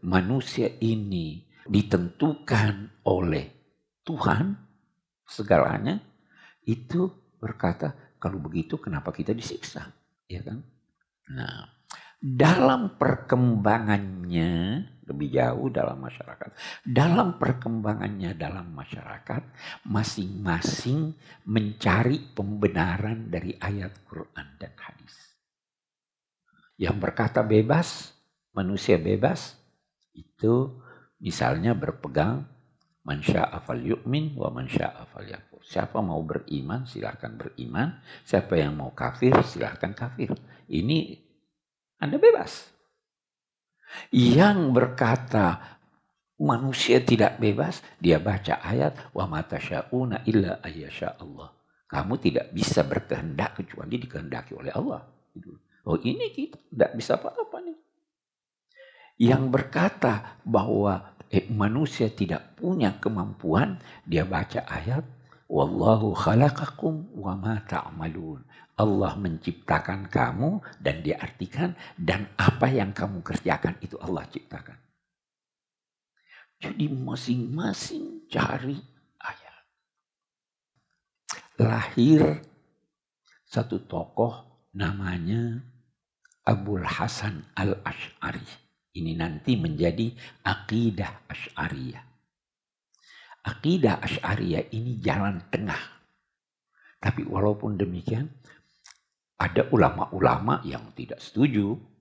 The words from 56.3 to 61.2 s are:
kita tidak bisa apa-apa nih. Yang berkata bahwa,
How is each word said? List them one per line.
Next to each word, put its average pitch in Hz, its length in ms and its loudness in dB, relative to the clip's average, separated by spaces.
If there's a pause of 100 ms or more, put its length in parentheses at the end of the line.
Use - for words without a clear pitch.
kita 285 240 -8 (140)
tidak - 260 2
bisa - 220 0
apa-apa - 480 -8
nih. 330 140 -12 (1400)
Yang 127 320 6
berkata 127 960 0
bahwa, 101 720 0 (100)